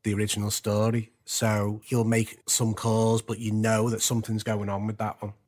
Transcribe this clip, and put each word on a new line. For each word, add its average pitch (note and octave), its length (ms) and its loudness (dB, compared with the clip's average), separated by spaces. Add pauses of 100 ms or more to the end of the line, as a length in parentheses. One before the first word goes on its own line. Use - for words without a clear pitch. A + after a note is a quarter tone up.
the G#2 120 0
original G#2 360 -2
story. A2 640 0 (120)
So G#2+ 600 0
you'll A#2+ 160 2
make A2+ 460 0
some A2+ 260 2
calls, A2+ 480 2
but A2 160 -8
you G#2+ 140 -2
know A2 360 2
that A2+ 140 -2
something's A2 400 0
going G#2 260 -4
on G2+ 200 -4
with G#2+ 100 -6
that - 240 -6
one. G#2 120 -10 (120)